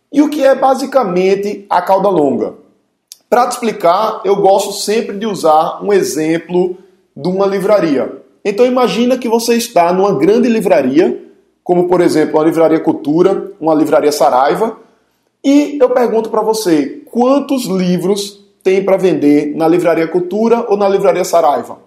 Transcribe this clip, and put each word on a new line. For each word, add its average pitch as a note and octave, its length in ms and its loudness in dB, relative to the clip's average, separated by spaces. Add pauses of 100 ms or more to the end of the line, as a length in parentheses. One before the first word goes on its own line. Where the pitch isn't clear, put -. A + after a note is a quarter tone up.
(120)
E C#4 80 2
o D4 80 2
que C4+ 140 -6
é C4+ 140 4
basicamente G3+ 1120 -2
a F3 100 0
cauda F#3+ 280 0
longa? C3 460 0 (720)
Pra B3 180 2
te B3 60 -6
explicar, G#3+ 720 -2
eu G3 100 0
gosto G3 380 2
sempre G3+ 440 -4
de G3 80 -8
usar D#3+ 600 0
um G3+ 80 -2
exemplo E3+ 840 -2 (400)
de D3 120 -6
uma F#3+ 180 0
livraria. F3+ 760 0 (240)
Então G#3 220 2
imagina B3 500 0
que B3 120 -6
você A#3 260 0
está F3+ 380 0
numa F#3+ 220 2
grande G3+ 340 2
livraria, F3 800 0 (360)
como F3 240 0
por F3+ 140 2
exemplo D3+ 400 0
a D#3 40 2
Livraria D#3+ 360 2
Cultura, F3 800 -2
uma D#3+ 120 0
livraria D3 380 2
Saraiva, D#3 680 0 (680)
e C#4+ 360 2
eu B3 100 4
pergunto A3 380 0
pra A3 140 -2
você, E3+ 680 -2
quantos C4+ 580 0
livros F#3 800 -2 (200)
tem F#3+ 200 2
pra F#3+ 120 2
vender D3 580 2
na D#3+ 140 0
Livraria E3 400 0
Cultura G#3+ 600 -2
ou G3+ 80 0
na G3+ 120 0
Livraria F#3 360 0
Saraiva? C#3 640 -2